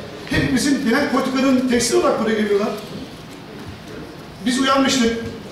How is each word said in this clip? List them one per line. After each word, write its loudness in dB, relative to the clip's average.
Hepimizin 2
genel 2
politikaların 2
tesiri 2
olarak 2
buraya 2
geliyorlar. 2
Biz 0
uyanmıştık. 4